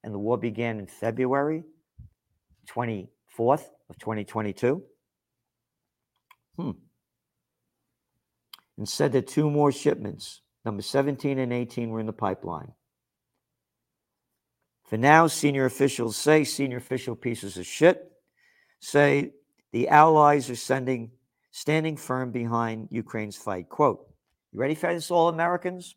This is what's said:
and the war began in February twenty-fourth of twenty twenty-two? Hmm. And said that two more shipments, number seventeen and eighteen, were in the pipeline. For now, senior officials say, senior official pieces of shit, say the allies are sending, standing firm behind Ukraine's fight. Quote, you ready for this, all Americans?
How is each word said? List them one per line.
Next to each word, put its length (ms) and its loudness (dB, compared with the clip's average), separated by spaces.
and 100 -10
the 60 -6
war 180 0
began 420 -4
in 80 -12
February 760 -2
twenty-fourth 1040 -4
of 100 -20
twenty 260 -8
twenty-two? 580 -2
Hmm. 160 -8
And 120 -10
said 220 0
that 160 2
two 240 2
more 200 4
shipments, 720 -6
number 160 -6
seventeen 560 -2
and 160 -4
eighteen, 380 -6
were 80 -6
in 80 -6
the 60 -8
pipeline. 600 -6
For 120 -6
now, 300 8
senior 380 0
officials 520 -2
say, 260 4
senior 340 -4
official 380 -8
pieces 420 -8
of 100 -12
shit, 440 4
say 540 2
the 180 0
allies 600 6
are 60 -6
sending, 560 -4
standing 460 -2
firm 340 -6
behind 600 -4
Ukraine's 440 -8
fight. 340 -8
Quote, 400 0
you 80 -14
ready 160 -2
for 180 -4
this, 180 -8
all 180 4
Americans? 680 -4